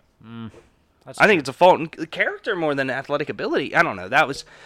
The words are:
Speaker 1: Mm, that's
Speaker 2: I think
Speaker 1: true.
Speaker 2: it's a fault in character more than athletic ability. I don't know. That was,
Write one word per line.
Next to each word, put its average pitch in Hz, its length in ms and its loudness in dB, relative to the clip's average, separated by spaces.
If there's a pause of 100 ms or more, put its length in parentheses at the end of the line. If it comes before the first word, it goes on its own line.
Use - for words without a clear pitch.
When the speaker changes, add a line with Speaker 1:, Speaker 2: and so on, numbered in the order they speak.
(260)
Speaker 1:
Mm, 113 260 -14 (540)
that's 135 140 -8
Speaker 2:
I 151 60 4
think 202 120 6
Speaker 1:
true. 151 40 -2
Speaker 2:
it's 135 80 -8
a 127 40 -6
fault 175 260 6
in 160 80 -6 (200)
character 240 480 -6
more 156 200 -2
than 135 140 -2
athletic 139 400 -4
ability. 165 440 -4
I 156 80 4
don't 139 140 0
know. 92 140 -10
That 135 180 4
was, - 160 -8 (220)